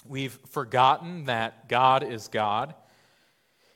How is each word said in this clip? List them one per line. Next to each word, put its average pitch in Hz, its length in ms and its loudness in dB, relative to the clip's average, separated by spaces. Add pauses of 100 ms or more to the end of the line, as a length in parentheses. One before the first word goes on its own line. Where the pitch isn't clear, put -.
We've 135 340 -10 (120)
forgotten 139 760 2
that 113 420 -4
God 131 360 4
is 110 240 -10
God. 110 480 -4 (1000)